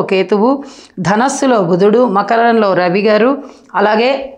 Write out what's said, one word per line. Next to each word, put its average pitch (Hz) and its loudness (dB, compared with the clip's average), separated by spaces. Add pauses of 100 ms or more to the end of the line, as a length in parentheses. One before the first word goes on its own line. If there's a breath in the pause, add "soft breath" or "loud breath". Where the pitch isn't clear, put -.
(100)
కేతువు, 196 0 (580 loud breath)
ధనస్సులో 254 0 (100)
బుధుడు, 202 2 (160)
మకరంలో 226 2 (120)
రవి 180 0
గారు, 214 2 (500 loud breath)
అలాగే 220 0 (260)